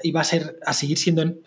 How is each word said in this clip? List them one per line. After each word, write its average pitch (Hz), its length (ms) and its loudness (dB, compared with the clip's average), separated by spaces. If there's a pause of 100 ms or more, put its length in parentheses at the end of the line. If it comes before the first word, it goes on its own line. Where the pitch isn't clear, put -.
iba 160 160 0
a 151 60 2
ser, 165 400 -2
a 147 80 0
seguir 147 240 0
siendo 170 360 2 (140)